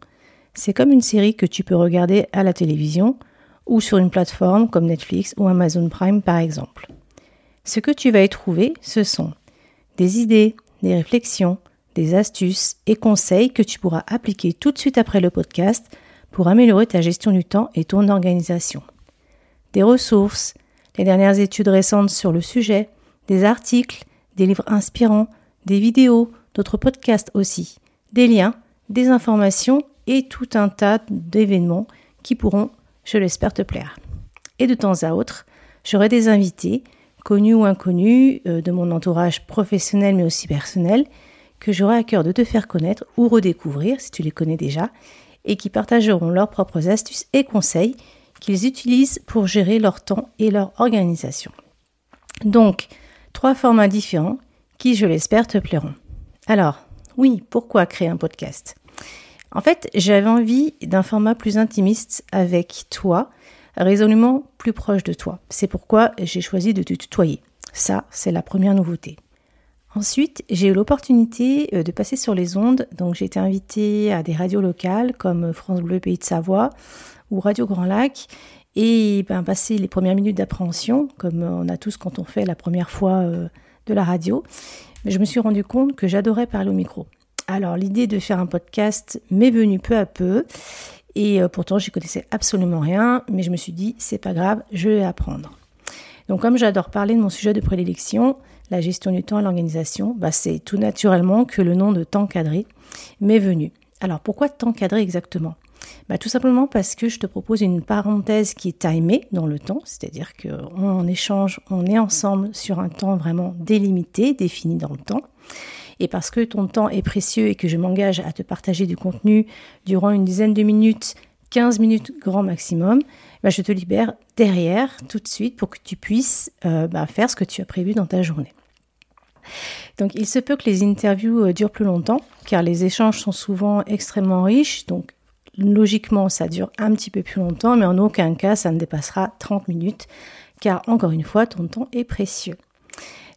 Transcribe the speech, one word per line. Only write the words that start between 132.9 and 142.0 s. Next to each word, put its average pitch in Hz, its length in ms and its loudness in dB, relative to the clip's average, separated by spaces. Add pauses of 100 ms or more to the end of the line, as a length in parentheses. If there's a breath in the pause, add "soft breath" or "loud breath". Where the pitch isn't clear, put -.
sont 196 120 -4
souvent 202 540 -2
extrêmement 190 560 -2
riches, 247 420 2
donc - 300 -8 (420)
logiquement, 202 720 2
ça 165 180 -4
dure 175 300 -6
un 214 160 0
petit 208 160 -2
peu 190 140 -6
plus - 180 -6
longtemps, 180 340 0
mais 220 120 4
en 180 100 2
aucun 190 380 0
cas, 196 200 0
ça 185 160 -2
ne 165 80 0
dépassera 165 600 -4
trente - 280 -6
minutes, 175 420 -6 (520 loud breath)
car 185 280 0
encore 214 240 2
une 160 120 -2
fois, 220 220 0
ton 175 220 -8
temps 240 260 -8
est 240 100 -4